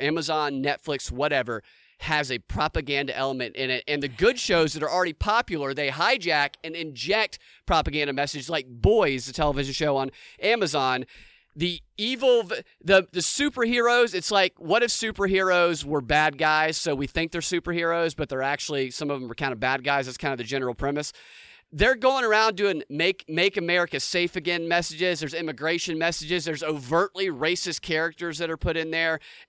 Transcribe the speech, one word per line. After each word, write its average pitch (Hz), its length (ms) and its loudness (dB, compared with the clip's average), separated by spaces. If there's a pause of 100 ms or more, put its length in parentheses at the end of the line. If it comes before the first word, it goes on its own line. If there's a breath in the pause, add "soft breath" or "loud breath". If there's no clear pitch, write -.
Amazon, 151 600 0
Netflix, 143 480 -4
whatever, 123 500 0 (380 soft breath)
has 151 320 -2
a 120 80 -4
propaganda 143 760 -2
element 131 400 -4
in 131 140 -2
it. 127 180 -2
And 147 140 -2
the 139 80 -4
good 202 300 2
shows 165 340 2
that 151 80 -6
are 147 100 -2
already 175 220 2
popular, 170 600 0
they 139 160 -2
hijack 160 720 0
and 165 120 -10
inject 165 600 -2 (300 soft breath)
propaganda 147 440 0
messages, 139 380 -4
like 156 180 -2
Boys, 131 600 2
the 131 60 -12
television 139 400 0
show 147 220 0
on 135 140 -2 (320 loud breath)
Amazon. 143 640 2 (500 loud breath)
The 170 260 -4 (160)
evil, 247 440 2
v-, 190 140 -6 (280 soft breath)
the, 185 280 4
the 175 80 -6
superheroes, 240 960 2
it's - 160 -4
like, 196 260 4
what 180 240 2
if 240 80 2
superheroes 185 960 2
were 147 160 -2
bad 147 380 2
guys? 156 380 2
So 151 180 -2
we 139 100 -2
think 165 260 -2
they're 170 100 -4
superheroes, 170 720 -2
but 151 120 -6
they're 131 140 -4
actually, 139 480 -2
some 143 220 -4
of 139 100 -4
them 123 80 -8
are 117 60 -12
kind 135 180 -4
of 113 60 -10
bad 127 240 -2
guys. 139 240 0
That's 127 100 -10
kind 143 140 -2
of 131 80 -4
the 117 60 -6
general 127 280 -2
premise. 143 400 -4 (580 loud breath)
They're 208 220 4
going 254 320 2
around 214 320 4
doing 190 320 2
make, 165 400 0
make 175 260 2
America 175 440 0
safe 175 360 -2
again 170 320 -2
messages. 170 520 0
There's 147 160 -6
immigration 160 640 -4
messages. 165 440 -2
There's 156 200 -6
overtly 160 640 0
racist 160 540 -2
characters 165 580 -4
that 165 100 -2
are 160 80 -4
put 165 180 -2
in 160 140 -4
there. 160 300 0 (300 loud breath)